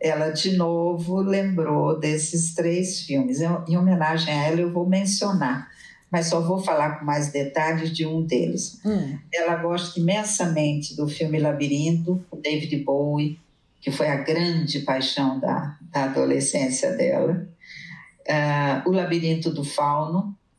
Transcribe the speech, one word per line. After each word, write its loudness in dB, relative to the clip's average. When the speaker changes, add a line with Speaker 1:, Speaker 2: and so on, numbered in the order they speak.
Speaker 1:
ela 0
de 0
novo 0
lembrou 2
desses 0
três 0
filmes. 0
Eu, 0
em 4
homenagem 2
a 2
ela, 2
eu 0
vou 0
mencionar, 0
mas 0
só 2
vou 2
falar 0
com -10
mais 0
detalhes 0
de -2
um 0
deles. -2
Speaker 2:
Hum. -2
Speaker 1:
Ela 0
gosta -2
imensamente 0
do -2
filme -2
Labirinto, 0
com -14
David -2
Bowie, 0
que -6
foi 0
a 0
grande 0
paixão -2
da, -2
da 0
adolescência 0
dela. 2
Ah, 0
O 2
Labirinto 2
do -4
Fauno, 0